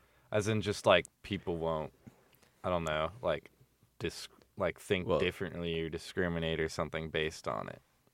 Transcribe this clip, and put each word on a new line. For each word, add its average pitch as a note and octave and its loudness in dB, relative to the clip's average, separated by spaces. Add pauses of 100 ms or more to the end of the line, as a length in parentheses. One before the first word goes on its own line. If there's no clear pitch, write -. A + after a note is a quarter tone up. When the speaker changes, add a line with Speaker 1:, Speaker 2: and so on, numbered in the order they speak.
(340)
Speaker 1:
As G#2+ 2
in A2 2
just, G2 -2
like, F2+ 8 (180)
people F2+ -2
won't, D#2+ -2 (720)
I G2 0
don't F2 2
know, D#2 0 (100)
like, D#2+ 0 (500)
dis-, - -6 (300)
like, F2+ 0
think F2+ -2
Speaker 2:
Well F2 4
Speaker 1:
differently E2+ -2
or D#2+ -2
discriminate E2 -2
or D#2+ 2
something D#2+ -4
based D#2+ -2
on G1+ -4
it, G1+ -14 (320)